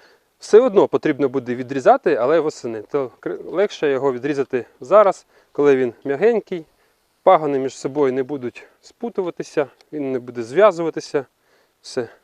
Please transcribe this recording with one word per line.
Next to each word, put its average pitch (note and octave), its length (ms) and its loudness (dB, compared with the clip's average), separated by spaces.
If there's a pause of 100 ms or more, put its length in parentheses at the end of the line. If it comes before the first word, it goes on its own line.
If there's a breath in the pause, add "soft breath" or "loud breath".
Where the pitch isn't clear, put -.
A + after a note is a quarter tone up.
(400 soft breath)
все - 200 4
одно G3 280 4
потрібно C#3 420 -2
буде B2 260 -6
відрізати, C3+ 600 2
але C3 240 2
восени. B2 420 -6
То B2+ 380 -6
кр-, E3+ 260 -10
легше D#3 460 -2
його C3+ 220 0
відрізати C3 520 -4 (140)
зараз, F#3 460 4 (260 soft breath)
коли C#3+ 240 4
він B2+ 180 0 (100)
м'ягенький, E3+ 640 -2 (580)
пагони D#3 360 4
між C3 180 -6
собою C#3 360 0
не C3 100 -2
будуть B2+ 400 -10 (180)
спутуватися, E3+ 840 -6 (240)
він C#3+ 200 -6
не B2+ 80 -4
буде A#2+ 240 -10
зв'язуватися. D#3+ 800 -2 (560)
Все. A#2+ 260 -8 (160)